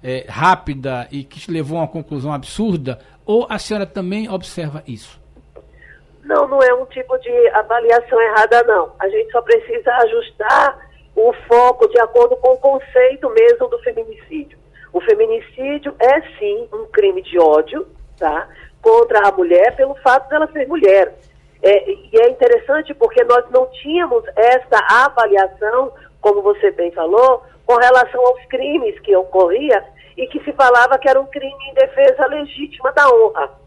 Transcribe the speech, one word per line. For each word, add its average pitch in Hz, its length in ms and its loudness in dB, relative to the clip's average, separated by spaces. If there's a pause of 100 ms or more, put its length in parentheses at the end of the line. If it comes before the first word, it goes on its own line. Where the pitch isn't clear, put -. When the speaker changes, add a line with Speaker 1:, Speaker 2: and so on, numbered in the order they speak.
Speaker 1:
é, 127 240 -10
rápida 135 840 -4
e 139 120 -12
que - 280 -18
levou 160 260 -8
a 165 40 -6
uma 151 60 -6
conclusão 147 460 -10
absurda, 143 640 -8 (260)
ou 220 240 -2
a 214 120 -8
senhora 202 260 -8
também 202 420 -10
observa 160 600 -12
isso? - 340 -20 (1000)
Speaker 2:
Não, 285 240 -2
não 269 160 0
é 247 100 4
um 254 140 -4
tipo 254 320 -8
de 240 300 0
avaliação 233 720 0
errada, 226 440 2
não. 208 360 0
A 190 100 -4
gente 214 220 -4
só 233 120 -4
precisa 240 540 -2
ajustar 233 920 -2 (260)
o 226 160 2 (160)
foco 247 400 4
de 233 120 2
acordo 240 380 2
com 254 160 2
o 254 40 0
conceito 269 720 0
mesmo 233 380 2
do 240 120 -8
feminicídio. 285 760 -12 (340)
O 349 100 -4
feminicídio 285 960 -4
é, 277 220 2 (180)
sim, 214 340 -6
um 220 140 -12
crime 196 340 0
de 180 160 -6
ódio, 160 480 2 (320)
tá, 156 300 -6 (340)
contra 226 460 4
a 277 40 4
mulher 180 440 2
pelo 269 200 -2
fato 262 340 0
dela 311 220 -2
ser 285 160 -6
mulher. 196 460 2 (480)
É, - 300 2
e - 220 -12
é 453 160 6
interessante 466 640 0
porque - 280 0
nós 240 280 2
não 254 160 2 (160)
tínhamos 285 400 -2 (120)
essa 247 440 2 (260)
avaliação, 220 840 -2 (280)
como 202 220 0
você 202 300 0
bem 175 200 -6
falou, 220 520 0 (220)
com 240 100 2
relação 247 500 2
aos 254 200 0
crimes 269 540 -6
que 202 160 0
ocorria 190 680 0 (340)
e 254 100 -10
que 294 160 -12
se 294 100 -10
falava 254 440 4
que 269 100 -2
era 269 140 2
um 277 40 -8
crime 277 440 -14
em 269 40 -20
defesa 262 540 2
legítima 285 640 -8
da 285 180 2
honra 214 420 2 (140)